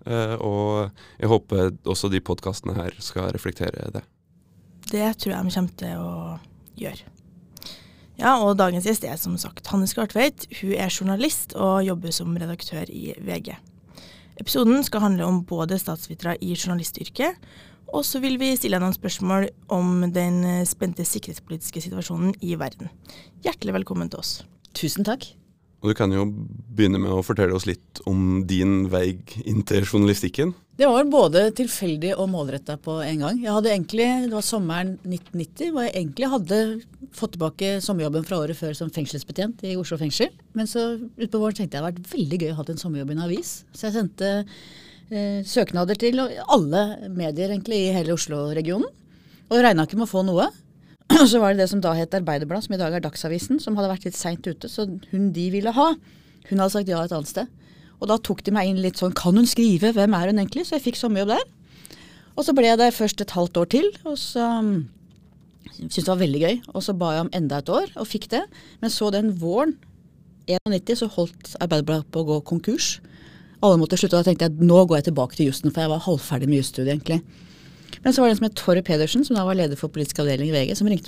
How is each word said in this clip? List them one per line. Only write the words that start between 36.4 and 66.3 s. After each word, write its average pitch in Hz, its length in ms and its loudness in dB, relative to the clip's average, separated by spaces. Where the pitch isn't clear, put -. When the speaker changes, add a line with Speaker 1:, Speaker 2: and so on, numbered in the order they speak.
Speaker 3:
fått - 240 -8
tilbake 185 480 -4
sommerjobben 160 420 -2
fra 180 140 -4
året 151 160 -4
før 156 180 -6
som 160 160 -8
fengselsbetjent 160 760 -6
i 185 100 -4
Oslo 175 220 -6
fengsel. 156 340 0
Men 220 100 -2
så 233 320 -2
utpå 226 180 -4
våren 214 160 0
tenkte 185 220 -6
jeg 147 80 -4
det - 0 -
hadde 175 160 -6
vært 180 160 -14
veldig 180 240 -2
gøy 160 140 -2
å - 20 -6
ha 147 140 -6
en 156 80 -6
sommerjobb 143 320 -6
i - 20 -4
en 160 160 -4
avis. - 360 -6
Så 220 160 -6
jeg - 80 -6
sendte, 196 460 -2
eh, 202 320 -4
søknader 190 560 0
til 240 180 2
alle 196 600 2
medier 175 420 -2
egentlig 196 380 0
i 185 40 2
hele 170 220 0
Oslo-regionen, 160 720 -2
og 233 80 4
regnet 185 320 6
ikke 202 80 -2
med 226 80 0
å - 80 -4
få 190 100 2
noe. 190 220 4
<clears throat> 302 240 8
Så 226 100 6
var 202 140 6
det 202 80 2
det 185 100 4
som 196 140 0
da 170 100 2
het 165 220 -2
Arbeiderblad, 165 480 -2
som 208 100 -6
i 185 60 -2
dag 165 160 -2
er 170 80 -2
Dagsavisen, 170 580 -4
som 220 140 -4
hadde 196 160 0
vært 185 140 -6
litt 180 100 -8
sent 170 320 -6
ute, - 240 -8
så 208 160 -4
hun 196 240 0
de 175 160 -2
ville 202 180 0
ha, 277 200 4
hun 196 100 0
hadde 190 140 2
sagt 202 160 -2
ja 165 160 -2
et 175 80 -4
annet 156 160 -4
sted. 226 240 -6
Og 202 80 -6
da 220 100 2
tok - 260 -4
de 196 120 -2
meg 190 140 2
inn 190 120 0
litt 185 160 0
sånn, 180 160 0
«Kan 175 220 4
hun 240 100 8
skrive? 220 480 4
Hvem 202 220 4
er 180 160 2
hun 214 80 4
egentlig?» 202 260 -2
Så 320 120 -2
jeg - 100 -2
fikk 240 100 -4
sommerjobb 208 380 0
der. 494 80 0
Og 294 100 0
så 294 80 4
ble 233 160 8
jeg 226 80 4
der 240 160 6
først 208 260 0
et - 140 -8
halvt 175 260 0
år 170 80 0
til, 359 220 4
og 294 100 -4
så, 233 300 -2
mm, 185 240 0
syntes 165 320 -4
det - 0 -
var 185 160 2
veldig 143 180 2